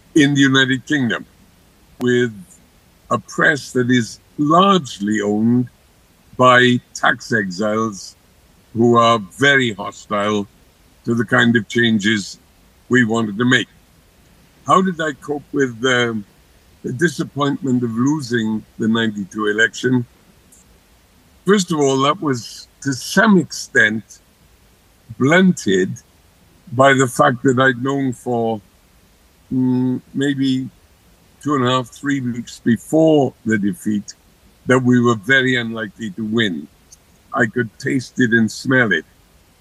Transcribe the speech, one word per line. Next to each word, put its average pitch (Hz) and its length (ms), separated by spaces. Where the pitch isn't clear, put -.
in 143 200
the 139 60
United 131 440
Kingdom, 117 400
with 123 340
a 120 60
press 156 540
that 123 180
is 120 300
largely 147 840
owned 113 480
by 123 420
tax - 400
exiles 107 800
who 117 240
are 117 220
very 127 540
hostile 101 720
to 117 120
the 117 100
kind 120 300
of 110 120
changes 110 680
we 123 140
wanted 110 340
to 123 80
make. 123 220
How 196 140
did 180 200
I 156 120
cope 147 380
with, 127 320
um, 120 400
the 135 100
disappointment 139 920
of 117 80
losing 117 720
the 117 100
ninety-two 107 600
election? 120 580
First 190 280
of 151 60
all, 135 240
that 196 180
was 131 460
to 139 120
some 196 440
extent 113 800
blunted 123 800
by 135 220
the 131 140
fact 139 360
that 131 160
I'd 131 240
known 135 300
for, 117 480
mm, 127 480
maybe 135 560
two 147 140
and 131 100
a 123 60
half, 127 180
three 139 320
weeks 117 380
before 147 760
the 110 120
defeat 101 560
that 131 120
we 123 220
were 117 140
very 127 420
unlikely 113 540
to 113 120
win. 107 440
I 120 140
could 117 300
taste 135 420
it 120 120
and 113 180
smell 123 440
it, 78 120